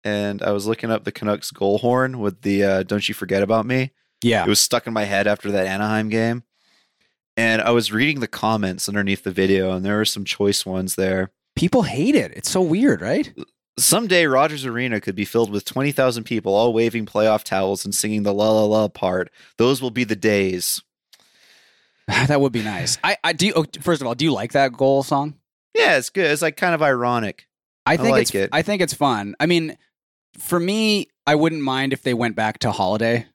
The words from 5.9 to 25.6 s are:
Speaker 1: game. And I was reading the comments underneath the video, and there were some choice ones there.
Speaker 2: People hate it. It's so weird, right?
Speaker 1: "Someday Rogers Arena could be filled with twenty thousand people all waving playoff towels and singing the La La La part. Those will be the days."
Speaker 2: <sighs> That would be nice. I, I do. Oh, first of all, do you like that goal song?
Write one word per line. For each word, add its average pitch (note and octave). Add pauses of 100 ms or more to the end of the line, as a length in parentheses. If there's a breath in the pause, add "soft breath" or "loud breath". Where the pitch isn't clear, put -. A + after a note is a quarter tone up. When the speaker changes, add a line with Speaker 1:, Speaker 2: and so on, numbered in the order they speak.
Speaker 1:
game. A2+ (920)
And A2+
I A#2+
was A#2
reading C#3
the A2+
comments G#2
underneath G2+
the F#2+
video, F#2+
and F#2
there G#2
were G#2+
some G2+
choice -
ones F#2
there. F#2+ (240)
Speaker 2:
People G3
hate D#3+
it. -
It's -
so F#3
weird, F3
right? C#3+ (460)
Speaker 1:
"Someday F3+
Rogers C#3
Arena A#2+
could F#2+
be G2+
filled A#2
with G#2
twenty C#3
thousand A#2+
people G#2+
all A2+
waving A2+
playoff G#2+
towels G2
and G2+
singing G#2+
the G2+
La G#2+
La A2
La G#2+
part. F#2 (260 soft breath)
Those B2
will B2+
be A#2+
the G#2+
days." F#2+
Speaker 2:
<sighs> - (1400 soft breath)
That C#3+
would C3+
be A2+
nice. G#2+
I, G3
I E3+
do. F#3
Oh, D#3+ (160)
first D#3
of B2+
all, A#2
do C#3+
you D#3
like G#2+
that C#3
goal C3+
song? D3 (380)